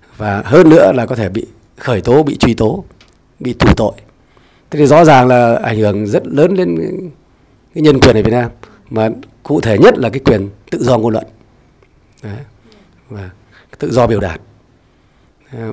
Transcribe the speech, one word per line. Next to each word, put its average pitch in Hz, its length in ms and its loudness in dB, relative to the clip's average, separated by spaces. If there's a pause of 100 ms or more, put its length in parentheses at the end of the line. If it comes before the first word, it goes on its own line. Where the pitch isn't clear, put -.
(160)
Và 104 280 -4
hơn 160 240 4
nữa 156 260 6
là 117 120 -2
có 131 100 -6
thể 107 120 -4
bị 98 180 -6 (320)
khởi 117 220 -4
tố, 127 220 2
bị 143 140 -4
truy 120 180 0
tố, 131 300 -2 (560)
bị 123 120 -8
tù - 240 -2
tội. 107 160 -2 (800)
Thế 156 80 -6
thì 147 80 4
rõ 151 180 6
ràng 131 240 6
là 120 280 2
ảnh 110 220 -4
hưởng 104 280 -2
rất 123 200 -4
lớn 175 300 0
đến 175 200 -2 (960)
cái 165 80 -4
nhân 143 180 4
quyền 120 160 4
ở 107 60 0
Việt 107 80 0
Nam. 120 200 -2 (400)
Mà 110 180 -2 (340)
cụ - 180 -2
thể 110 180 0
nhất 180 200 4
là 120 120 -4
cái 131 100 -8
quyền 101 280 -2 (220)
tự - 140 -6
do 120 140 0
ngôn 113 140 -2
luận. 110 120 -6 (960)
Đấy. 104 100 -16 (760)
Và 98 220 -16 (480)
tự 151 140 -8
do 120 140 2
biểu 110 140 -2
đạt. 87 200 -8 (1120)
À, 113 200 -12